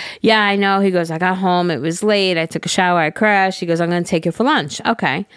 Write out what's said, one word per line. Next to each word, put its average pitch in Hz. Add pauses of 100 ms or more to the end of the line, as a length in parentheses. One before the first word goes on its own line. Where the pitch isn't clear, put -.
(220)
"Yeah, 220
I 202
know." 196
He 196
goes, 175
"I 160
got 185
home. 180
It 131
was 165
late. 196
I 160
took 165
a 165
shower. 180
I 156
crashed." 190
He 185
goes, 170
"I'm 170
gonna 175
take 170
you 170
for 226
lunch." 247
Okay. 185 (120)